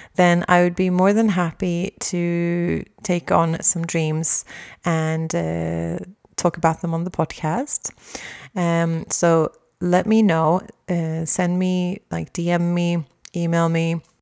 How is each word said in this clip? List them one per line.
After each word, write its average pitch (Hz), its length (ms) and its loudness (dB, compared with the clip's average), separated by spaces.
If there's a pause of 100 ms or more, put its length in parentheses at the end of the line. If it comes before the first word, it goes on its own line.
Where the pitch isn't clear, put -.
(160)
then 175 320 4
I 180 160 6
would 175 120 2
be 185 140 0
more 185 220 4
than 220 180 2
happy 175 720 -2
to 170 840 -2 (160)
take 175 300 -2
on 165 300 2
some 165 240 0
dreams 160 600 -2 (400)
and, 160 500 0
uh, 165 640 -2 (380)
talk - 200 0
about 160 240 0
them 170 120 -4
on 165 100 -4
the 180 80 -6
podcast. - 800 -4 (640)
Um, 170 540 0
so 165 420 2 (300)
let 180 240 2
me 220 160 4
know, 165 400 4 (260)
uh, 160 380 -2
send 180 340 0
me, 185 420 0 (100)
like, 165 200 -6
D 170 180 -4
M 175 240 2
me, 175 300 0 (320)
email 170 320 0
me, 165 280 0 (260)